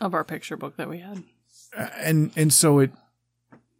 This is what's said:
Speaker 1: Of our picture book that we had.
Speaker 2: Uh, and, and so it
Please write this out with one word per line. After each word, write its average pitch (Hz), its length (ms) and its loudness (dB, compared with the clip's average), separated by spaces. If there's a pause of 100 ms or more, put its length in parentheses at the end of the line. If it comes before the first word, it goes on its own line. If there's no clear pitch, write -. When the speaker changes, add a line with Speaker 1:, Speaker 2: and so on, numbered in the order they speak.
Speaker 1:
Of 190 120 -2
our 160 120 -2
picture 156 320 -10
book 139 180 -12
that 143 140 -10
we 170 100 -10
had. 190 240 -14 (500)
Speaker 2:
Uh, 214 140 -8 (120)
and, 156 360 0
and 156 160 2
so 147 280 6
it 135 120 4 (880)